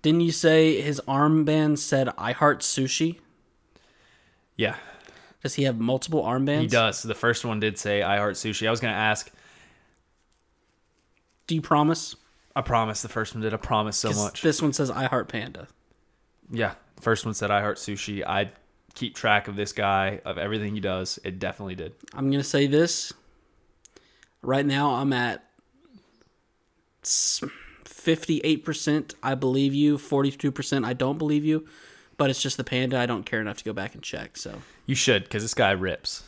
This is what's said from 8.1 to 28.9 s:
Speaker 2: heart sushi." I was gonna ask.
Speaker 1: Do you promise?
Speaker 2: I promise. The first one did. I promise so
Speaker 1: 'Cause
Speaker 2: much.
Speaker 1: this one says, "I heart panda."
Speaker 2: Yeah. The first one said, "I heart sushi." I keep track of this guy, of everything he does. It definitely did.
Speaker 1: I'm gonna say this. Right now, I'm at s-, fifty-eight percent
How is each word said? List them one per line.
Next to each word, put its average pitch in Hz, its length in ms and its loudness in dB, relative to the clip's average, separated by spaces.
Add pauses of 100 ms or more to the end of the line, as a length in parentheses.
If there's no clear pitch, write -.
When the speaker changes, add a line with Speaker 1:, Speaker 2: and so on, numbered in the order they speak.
Speaker 2:
heart 104 180 0
sushi." 110 320 -2
I 113 40 2
was 117 100 0
gonna 113 120 -2
ask. 107 380 0 (2250)
Speaker 1:
Do 165 100 -2
you 156 60 0
promise? 156 540 2 (400)
Speaker 2:
I 139 60 0
promise. 113 400 0
The 113 80 -6
first 110 260 -4
one 110 80 -6
did. 110 100 -2
I 110 40 -4
promise 107 400 -2
so 110 120 -2
Speaker 1:
'Cause 104 140 0
Speaker 2:
much. - 180 -4
Speaker 1:
this 160 200 2
one 147 120 2
says, 139 180 -2
"I 131 140 -2
heart 120 240 -2
panda." 113 380 -10 (840)
Speaker 2:
Yeah. 113 240 -2 (220)
The - 60 -20
first 113 240 2
one 110 80 -4
said, 101 180 -2
"I 101 100 2
heart 104 160 -2
sushi." 101 480 -8
I 98 260 0 (440)
keep - 200 -8
track 104 320 2
of 101 80 -8
this 101 160 -4
guy, 98 540 0
of 92 120 -6
everything 104 360 -4
he 107 80 -6
does. 92 420 -4
It 92 160 -8
definitely 95 360 -8
did. 87 180 -12 (200)
Speaker 1:
I'm 135 180 -2
gonna 139 120 2
say 143 240 2
this. 160 460 2 (1300)
Right 135 240 0
now, 139 300 2
I'm 139 180 0
at 123 300 -2 (1600)
s-, - 400 0 (420)
fifty-eight 160 800 0
percent 151 480 -2 (100)